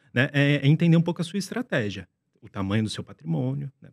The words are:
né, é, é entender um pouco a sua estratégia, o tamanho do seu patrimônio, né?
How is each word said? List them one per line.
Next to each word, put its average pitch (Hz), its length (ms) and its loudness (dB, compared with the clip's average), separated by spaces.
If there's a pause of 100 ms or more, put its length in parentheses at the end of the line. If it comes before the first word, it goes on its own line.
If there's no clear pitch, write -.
(140)
né, 131 180 2
é, 143 300 2
é 139 60 2
entender 165 280 6
um 165 60 6
pouco 175 200 -4
a - 20 -8
sua 196 140 -8
estratégia, 113 680 -6 (340)
o 107 80 -20
tamanho 101 360 -2
do 101 60 -4
seu - 120 -10
patrimônio, 139 800 -6
né? 104 120 -20